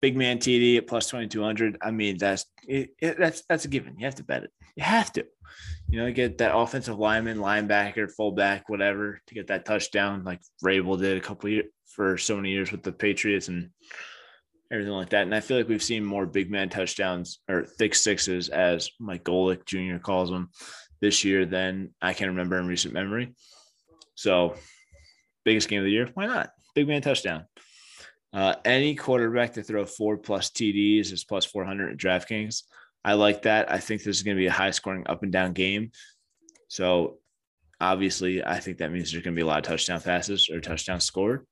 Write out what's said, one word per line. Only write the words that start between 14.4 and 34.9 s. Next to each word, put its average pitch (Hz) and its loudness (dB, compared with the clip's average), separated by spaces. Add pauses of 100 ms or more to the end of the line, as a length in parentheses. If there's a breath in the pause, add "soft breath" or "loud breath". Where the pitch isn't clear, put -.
everything 104 -4
like 92 -4
that. 101 4
And 107 -2
I 107 2
feel 131 0
like 113 2
we've 110 2
seen 110 -2
more 101 -2
big 92 0
man 98 -2
touchdowns 90 -4
or 92 0
thick - 0
sixes, 92 0
as 85 2
Mike 98 -10
Golic 92 2
Junior 92 -6
calls 92 0
them, 90 -6 (500 loud breath)
this 104 2
year 95 4
than 92 -4
I 92 0
can 98 -2
remember 90 0
in 90 -2
recent 90 -2
memory. 104 -4 (800 soft breath)
So, 90 4 (920 loud breath)
biggest 110 4
game 104 0
of 95 0
the 98 2
year, 117 2
why 196 -4
not? 240 -2 (240)
Big 147 2
man 147 -2
touchdown. 92 -2 (880 loud breath)
Uh, 95 2
any 135 4
quarterback 120 0
to 110 -10
throw 104 -2
four 107 -2
plus 98 -4
T 107 0
Ds 101 4
is 87 -8
plus 98 -2
four 95 -6
hundred 95 -6
at 71 -10
DraftKings. 107 -2 (420 loud breath)
I 104 4
like 104 6
that. 107 4
I - 0
think - -6
this 101 -2
is 95 -2
gonna 101 -2
be 92 2
a 90 2
high-scoring 95 -2